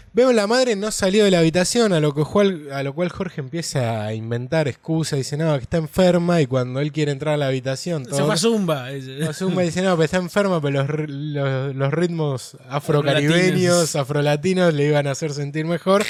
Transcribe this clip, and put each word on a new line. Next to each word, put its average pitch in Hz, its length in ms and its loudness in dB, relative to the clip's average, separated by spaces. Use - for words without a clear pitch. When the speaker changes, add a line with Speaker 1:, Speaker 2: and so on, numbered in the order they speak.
Speaker 1:
Veo 254 200 4
la 214 140 2
madre 240 300 2
no 208 140 -4
salió 208 340 2
de 202 60 6
la 175 100 6
habitación, 180 520 2
a 160 80 2
lo 147 140 2
que 151 80 0
Juan, 180 500 0
a 139 100 -6
lo 139 120 -6
cual 175 160 -2
Jorge 175 320 -8
empieza 123 640 -4
a 110 80 -4
inventar 120 520 -2
excusas, 156 520 -4
dice, 135 180 -6
"No, 156 220 0
que 120 60 -8
está - 120 -4
enferma", 175 640 2
y 147 60 2
cuando 127 340 -2
él 147 100 -2
quiere 147 220 -2
entrar 151 220 -2
a - 20 2
la 143 120 0
habitación, 135 580 -4
Speaker 2:
Se 120 60 -8
Speaker 1:
todo 143 120 2
Speaker 2:
fue 156 100 2
a 165 40 0
Zumba, 170 500 0
dice. 135 300 -10
Speaker 1:
fue 156 100 -2
a 156 60 -4
Zumba 185 280 0
y 175 40 2
dice, 170 160 -2
"No, 190 120 2
pero 160 100 2
está 156 120 0
enferma, 185 460 0
pero 143 100 0
los 139 60 -2
ri-, 151 180 -4
los, 135 400 -2
los 139 160 0
ritmos 160 640 -2
afrocaribeños, 147 640 2
Speaker 2:
Afrolatinos. 175 640 2
Speaker 1:
afrolatinos 147 760 2
le 143 140 2
iban 147 200 2
a 143 40 0
hacer 143 240 -4
sentir 147 320 -6
mejor". 185 440 2